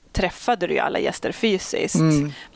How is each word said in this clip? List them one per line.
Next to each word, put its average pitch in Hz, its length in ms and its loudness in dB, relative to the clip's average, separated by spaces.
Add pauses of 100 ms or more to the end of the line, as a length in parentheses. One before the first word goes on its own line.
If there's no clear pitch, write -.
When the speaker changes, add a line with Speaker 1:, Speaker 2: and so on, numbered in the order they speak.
(120)
Speaker 1:
träffade 185 560 0
du 156 60 -2
ju - 60 2
alla - 200 0
gäster - 320 -2
fysiskt - 640 0
Speaker 2:
Mm. 151 360 4 (240)